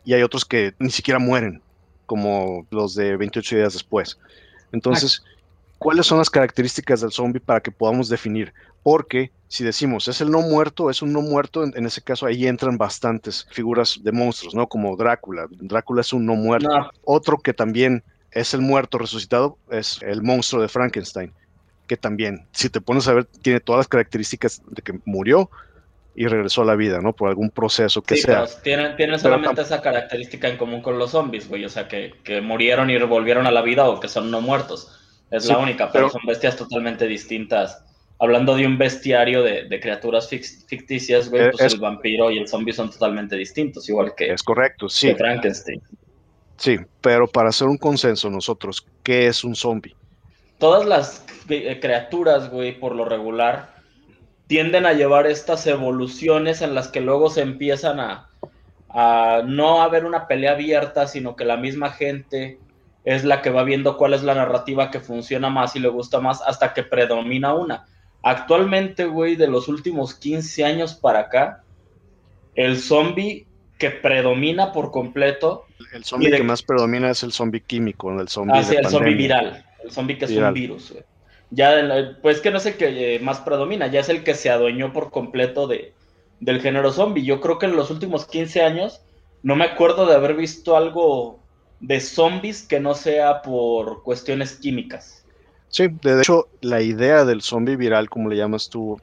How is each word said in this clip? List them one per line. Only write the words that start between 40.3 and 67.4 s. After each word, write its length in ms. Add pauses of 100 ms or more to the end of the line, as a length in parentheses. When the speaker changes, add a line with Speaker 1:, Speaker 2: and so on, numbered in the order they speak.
Speaker 3:
ficticias, 600
güey, 140
Speaker 1:
Eh, 80
Speaker 3:
pues 140
Speaker 1:
es 100
Speaker 3:
el 60
vampiro 500
y 80
el 100
zombie 240
son 180
totalmente 460
distintos, 520
igual 260
que, 180
Speaker 1:
Es 100
correcto, 460
sí. 200
Speaker 3:
que 80
Frankenstein. 640 (760)
Speaker 1:
Sí, 220 (240)
pero 240
para 240
hacer 180
un 80
consenso 540
nosotros, 560 (160)
¿qué 240
es 180
un 100
zombie? 400 (640)
Speaker 3:
Todas 280
las, 360 (280)
eh, 320
criaturas, 640
güey, 320
por 140
lo 100
regular, 720 (720)
tienden 400
a 60
llevar 340
estas 400
evoluciones 960
en 120
las 140
que 120
luego 280
se 140
empiezan 580
a, 300 (580)
a 560
no 380
haber 240
una 220
pelea 240
abierta, 560
sino 280
que 80
la 120
misma 340
gente 720 (440)
es 200
la 180
que 80
va 120
viendo 360
cuál 160
es 80
la 120
narrativa 560
que 100
funciona 500
más 260
y 40
le 80
gusta 320
más, 220
hasta 300
que 100
predomina 720